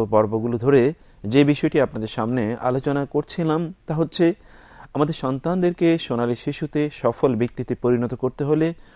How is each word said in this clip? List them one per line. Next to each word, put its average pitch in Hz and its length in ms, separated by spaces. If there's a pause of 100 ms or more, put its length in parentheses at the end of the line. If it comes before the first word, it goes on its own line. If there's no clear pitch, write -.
(100)
পর্বগুলো 110 480
ধরে 131 340 (320)
যে 127 200
বিষয়টি 147 360
আপনাদের 113 280
সামনে 117 520
আলোচনা 135 460
করছিলাম 160 680 (120)
তা 160 80
হচ্ছে 165 400 (600)
আমাদের 147 200
সন্তানদেরকে 170 840
সোনালী 120 380
শিশুতে 147 560
সফল 127 440
ব্যক্তিতে 123 380
পরিণত 120 400
করতে 127 300
হলে 156 300 (220)